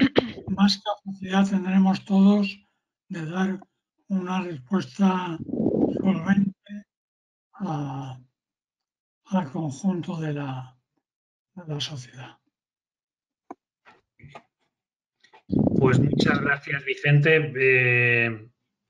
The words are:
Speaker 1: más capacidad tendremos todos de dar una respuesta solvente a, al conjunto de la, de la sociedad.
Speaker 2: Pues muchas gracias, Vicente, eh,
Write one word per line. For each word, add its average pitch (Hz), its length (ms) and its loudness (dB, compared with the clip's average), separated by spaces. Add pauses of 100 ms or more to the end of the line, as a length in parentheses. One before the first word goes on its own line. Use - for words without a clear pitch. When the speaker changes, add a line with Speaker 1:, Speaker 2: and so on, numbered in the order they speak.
(500)
Speaker 1:
más 196 320 2
capacidad 196 680 -2
tendremos 190 560 2
todos 202 420 4 (640)
de 165 160 -10
dar 190 340 -4 (480)
una 185 340 -4
respuesta 180 960 -2 (600)
solvente 196 880 -2 (680)
a, 139 680 -8 (1080)
al 175 260 -2
conjunto 165 680 -4
de 151 140 -6
la, 135 440 -10 (760)
de 165 180 -12
la 147 60 -6
sociedad. 131 580 -14 (3500)
Speaker 2:
Pues 127 200 4
muchas 147 400 2
gracias, 143 460 -4
Vicente, 147 720 2
eh, 120 920 2 (400)